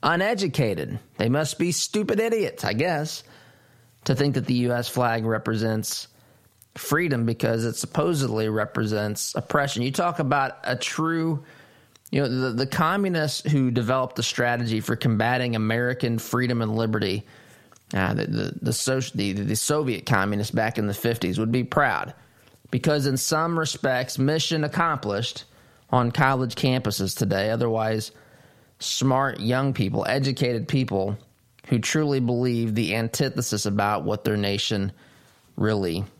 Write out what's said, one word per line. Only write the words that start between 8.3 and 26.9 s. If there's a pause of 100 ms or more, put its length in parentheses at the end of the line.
represents
oppression.
You
talk
about
a
true, (680)
you
know,
the,
the
communists
who
developed
the
strategy
for
combating
American
freedom
and
liberty, (680)
uh,
the,
the,
the,
soci-,
the,
the
Soviet
communists
back
in
the
fifties
would
be
proud (560)
because
in
some
respects,
mission
accomplished (440)
on
college
campuses